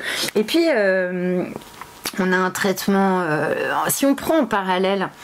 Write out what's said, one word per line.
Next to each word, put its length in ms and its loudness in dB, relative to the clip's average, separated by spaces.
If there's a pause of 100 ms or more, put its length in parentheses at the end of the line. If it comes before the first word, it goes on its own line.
(340)
Et 80 2
puis, 260 2
euh, 760 0 (760)
on 140 2
a 40 2
un 140 2
traitement, 720 2
euh, 320 0 (340)
si 160 0
on 100 4
prend 260 0
en 60 2
parallèle, 600 0 (160)